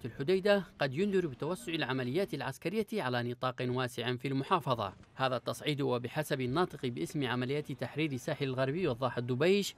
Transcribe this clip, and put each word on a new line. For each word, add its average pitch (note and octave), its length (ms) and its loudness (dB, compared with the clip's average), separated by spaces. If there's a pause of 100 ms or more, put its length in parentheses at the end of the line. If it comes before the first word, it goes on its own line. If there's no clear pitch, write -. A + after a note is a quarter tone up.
الحديدة F#3+ 580 2 (160)
قد C#3 140 0
ينذر F#3 340 2
بتوسع E3 460 -4
العمليات C3+ 600 0
العسكرية E3 600 -2
على B2+ 300 0
نطاق B2 380 -2
واسع B2 540 0
في C3 120 -6
المحافظة. C3+ 680 2 (220)
هذا C3 200 2
التصعيد C3+ 460 -2
وبحسب C3 600 0
الناطق D3+ 440 0
باسم C#3+ 420 -2
عمليات B2+ 440 -2
تحرير C#3 460 -2
ساحل D3 280 -2
الغربي C3+ 420 0
والضاحى B2 340 0
الدبيش D#3+ 560 2